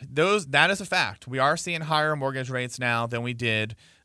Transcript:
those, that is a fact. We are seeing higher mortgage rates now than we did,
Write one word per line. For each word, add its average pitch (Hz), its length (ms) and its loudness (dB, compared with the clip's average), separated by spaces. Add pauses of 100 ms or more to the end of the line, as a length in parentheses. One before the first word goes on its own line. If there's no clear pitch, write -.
those, 170 400 2
that 147 220 6
is 202 100 -2
a 196 60 -8
fact. 131 420 -2
We 131 100 -6
are 143 180 4
seeing 165 260 -6
higher 151 340 0
mortgage 135 340 -4
rates 127 280 -4
now 117 280 2
than 117 160 -2
we 123 120 -2
did, 113 400 0 (300)